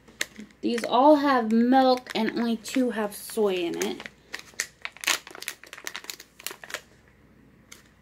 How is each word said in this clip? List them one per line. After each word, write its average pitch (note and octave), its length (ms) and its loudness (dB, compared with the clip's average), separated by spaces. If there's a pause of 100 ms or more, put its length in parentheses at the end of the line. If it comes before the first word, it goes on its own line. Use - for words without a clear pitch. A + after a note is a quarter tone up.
(600)
These A3+ 240 -4
all C#4+ 320 6
have C4 360 2
milk B3+ 640 4
and A3 180 -2
only A#3 260 -2
two B3+ 320 -2
have G#3 240 -4
soy G3+ 400 -2
in E3+ 280 -4
it. - 260 -8 (4000)